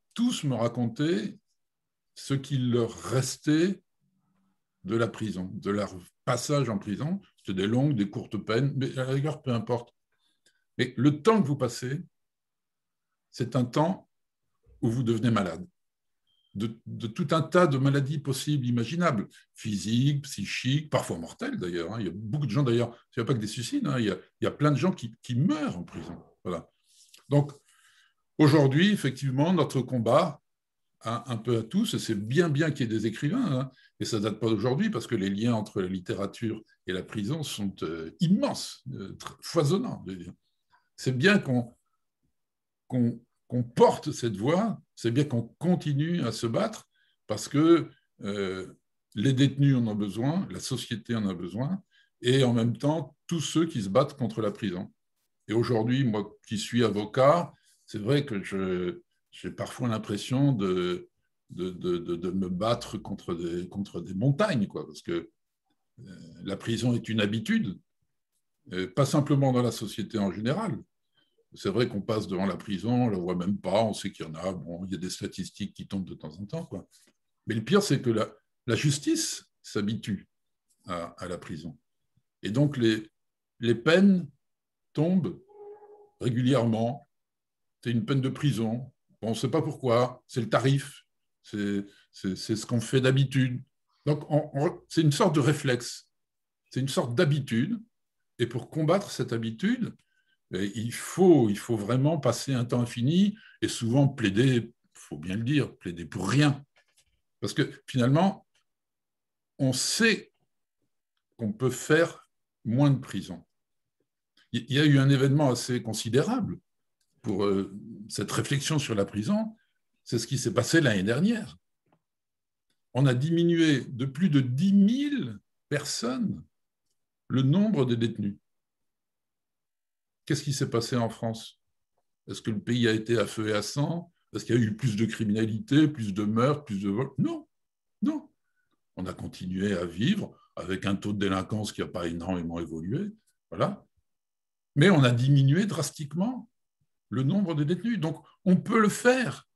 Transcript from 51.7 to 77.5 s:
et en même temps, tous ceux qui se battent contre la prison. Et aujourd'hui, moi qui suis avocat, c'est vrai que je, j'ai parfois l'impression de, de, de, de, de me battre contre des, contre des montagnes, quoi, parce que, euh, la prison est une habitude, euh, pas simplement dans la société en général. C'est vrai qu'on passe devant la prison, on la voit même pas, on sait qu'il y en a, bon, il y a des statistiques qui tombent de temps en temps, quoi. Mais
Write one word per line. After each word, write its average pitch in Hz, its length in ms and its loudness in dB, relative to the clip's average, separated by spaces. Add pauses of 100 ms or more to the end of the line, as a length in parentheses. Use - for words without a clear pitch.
et 131 240 4
en 120 80 4
même 117 240 2
temps, 156 400 -2 (100)
tous 165 140 -2
ceux 156 260 0
qui 131 160 -4
se 95 60 -4
battent 131 280 2
contre 113 240 -4
la 104 120 0
prison. 98 400 -6 (560)
Et - 40 -2
aujourd'hui, 120 520 2
moi 107 320 -2 (100)
qui 107 100 -6
suis 117 280 0
avocat, 127 680 4 (320)
c'est - 140 -10
vrai 139 260 0
que 110 180 -6
je, 90 600 -4 (300)
j'ai - 180 -12
parfois 101 380 -6
l'impression 113 640 0
de, 90 580 -2 (400)
de, 92 200 -6
de, 90 280 -4
de, 87 160 -6
de 87 160 -4
me 92 180 -2
battre 107 480 -2
contre 98 380 -8
des, 87 340 -6
contre 98 320 -8
des 85 140 -10
montagnes, 139 540 0
quoi, 76 180 -10
parce 76 160 -18
que, 85 280 -6 (720)
euh, 92 160 -20 (280)
la 95 120 -6
prison 117 380 0
est - 140 -6
une 110 120 0
habitude, 110 600 0 (920)
euh, 92 140 -2
pas 139 200 2
simplement 139 460 2
dans 123 100 2
la 117 100 2
société 107 460 -6
en 98 120 0
général. 131 480 -4 (760)
C'est - 140 -6
vrai 107 180 2
qu'on 107 140 -4
passe 104 280 -2
devant 92 180 -2
la 90 100 -2
prison, 110 480 -2
on 120 60 2
la 98 80 -2
voit 90 180 -2
même 95 220 -2
pas, 98 260 2
on 107 80 0
sait 95 180 -8
qu'il - 140 -12
y 80 60 -14
en 78 40 -12
a, 90 200 -6
bon, 85 320 -10
il 92 60 -8
y - 20 -6
a 82 40 -6
des 90 120 -8
statistiques - 640 -10
qui - 120 -16
tombent 95 220 -8
de 85 60 -12
temps 76 180 -16
en 98 140 -14
temps, 165 180 -10
quoi. - 240 -14 (580)
Mais 110 80 -2